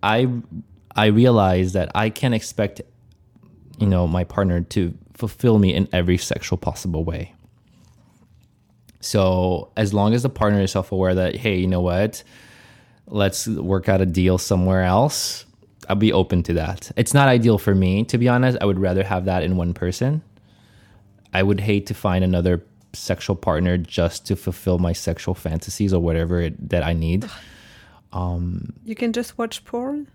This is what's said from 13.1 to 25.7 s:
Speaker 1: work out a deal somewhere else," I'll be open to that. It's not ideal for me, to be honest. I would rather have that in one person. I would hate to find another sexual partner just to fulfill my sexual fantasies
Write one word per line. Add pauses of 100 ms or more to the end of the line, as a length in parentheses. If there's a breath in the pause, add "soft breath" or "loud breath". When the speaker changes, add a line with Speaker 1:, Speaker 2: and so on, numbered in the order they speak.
Speaker 1:
work
out
a
deal
somewhere
else," (440)
I'll
be
open
to
that.
It's
not
ideal
for
me,
to
be
honest.
I
would
rather
have
that
in
one
person. (1120 soft breath)
I
would
hate
to
find
another (300)
sexual
partner
just
to
fulfill
my
sexual
fantasies